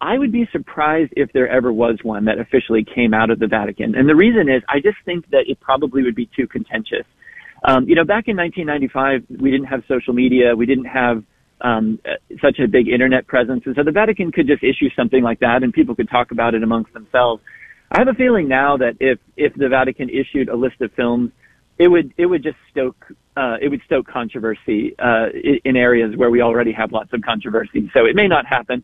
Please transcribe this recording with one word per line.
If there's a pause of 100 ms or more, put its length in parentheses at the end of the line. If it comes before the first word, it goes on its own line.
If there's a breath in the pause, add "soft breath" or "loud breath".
I
would
be
surprised
if
there
ever
was
one
that
officially
came
out
of
the
Vatican.
And
the
reason
is,
I
just
think
that
it
probably
would
be (100)
too
contentious. (580 loud breath)
Um,
you
know,
back
in
nineteen
ninety-five,
we
didn't
have
social
media.
We
didn't
have, (380)
um,
uh, (260)
such
a
big
internet
presence.
And
so
the
Vatican
could
just
issue
something
like
that,
and
people
could
talk
about
it
amongst
themselves. (480 loud breath)
I
have
a
feeling
now
that
if, (180)
if
the
Vatican
issued
a
list
of
films, (480 soft breath)
it
would,
it
would
just (140)
stoke, (300)
uh,
it
would
stoke
controversy,
uh,
i-,
in
areas
where
we
already
have
lots
of
controversy.
So
it
may
not
happen.